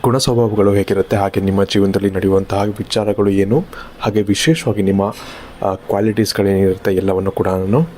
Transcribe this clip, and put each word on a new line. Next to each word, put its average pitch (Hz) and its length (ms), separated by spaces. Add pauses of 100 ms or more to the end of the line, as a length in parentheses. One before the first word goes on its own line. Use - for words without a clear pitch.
ಗುಣ 123 120
ಸ್ವಭಾವಗಳು 110 580
ಹೇಗಿರುತ್ತೆ, 98 420
ಹಾಗೆ 98 240
ನಿಮ್ಮ 98 240
ಜೀವನದಲ್ಲಿ 98 460
ನಡೆಯುವಂತಹ 95 520
ವಿಚಾರಗಳು 104 680
ಏನು, 98 340 (360)
ಹಾಗೆ 107 220
ವಿಶೇಷವಾಗಿ 104 600
ನಿಮ್ಮ, 98 320 (480)
ಆ, 95 120
ಕ್ವಾಲಿಟೀಸ್ಗಳೇನಿರುತ್ತೆ 98 1200
ಎಲ್ಲವನ್ನು 95 360
ಕೂಡ 95 180
ನಾನು 95 380 (120)